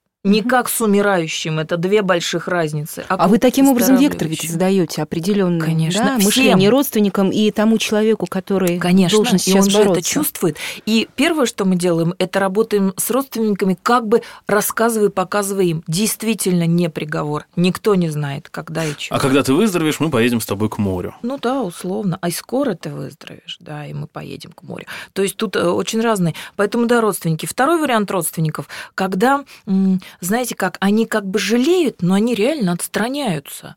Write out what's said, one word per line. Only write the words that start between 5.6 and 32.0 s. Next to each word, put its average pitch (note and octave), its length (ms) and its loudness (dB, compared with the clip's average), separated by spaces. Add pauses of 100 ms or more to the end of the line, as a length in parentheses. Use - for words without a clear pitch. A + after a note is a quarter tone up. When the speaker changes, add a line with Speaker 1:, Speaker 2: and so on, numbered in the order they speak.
Speaker 1:
Конечно, E3 380 0
Speaker 2:
да, C4+ 140 2
Speaker 1:
всем. G3 80 4
Speaker 2:
мышление G#3 440 4
родственникам G#3 640 2
и G#3+ 180 2
тому G#3+ 300 2
человеку, G#3+ 480 0
который F#3 500 0
Speaker 1:
Конечно, F3+ 400 4
Speaker 2:
должен G#3+ 200 4
Speaker 1:
и - 20 4
Speaker 2:
сейчас G3 260 4
Speaker 1:
он G3+ 60 2
же G#3 80 4
это G#3+ 100 6
Speaker 2:
бороться. B3 240 0
Speaker 1:
чувствует. - 440 -2 (280)
И A3 300 2
первое, D#4 320 2
что G#3 180 -4
мы F#3+ 100 2
делаем, E3+ 440 0
это F#3 200 0
работаем G3 580 0
с - 120 -6
родственниками, A3 720 0
как A#3+ 260 0
бы A3 140 4 (240)
рассказывая, G#3 640 2
показывая G3 560 -2
им. E3 220 -2
Действительно F#3 800 0
не E3+ 240 2
приговор. D#3 640 -6
Никто F#3 400 2
не F3 140 0
знает, D3 420 -6
когда D#3+ 340 -8
и D3+ 100 -4
чего. - 220 -6
Speaker 3:
А - 20 0
когда C#3 220 2
ты C3 140 2
выздоровеешь, E3+ 440 0
мы D#3 120 -2
поедем A#2+ 280 2
с A2+ 60 -6
тобой G#2+ 240 -2
к - 80 -10
морю. F#2 460 -4
Speaker 1:
Ну C4+ 180 -6
да, B3+ 220 -2
условно. F#3 580 -6
А F3 80 -4
и - 20 -6
скоро B3 440 -4
ты D#3 160 -12
выздоровеешь, C#3+ 680 -14
да, D3 280 -14
и D3 60 -14
мы D3 120 -8
поедем - 460 -14
к - 100 -20
морю. - 240 -14 (280)
То G3 100 -2
есть G3 120 -4
тут, A3 200 -4
э, E3+ 120 2
очень G3 320 -2
разные. G3 360 0 (220)
Поэтому, G#3+ 280 0
да, A#3 160 2
родственники. E3+ 460 -2
Второй D#4 320 0
вариант A#3 320 0
родственников, D#3+ 560 -4 (260)
когда, A3+ 500 0 (220)
м, F#3+ 340 2 (200)
знаете A3+ 360 -4
как, F#3 260 -4
они G#3+ 240 2
как A3 200 -2
бы F#3+ 140 -2
жалеют, B3 640 0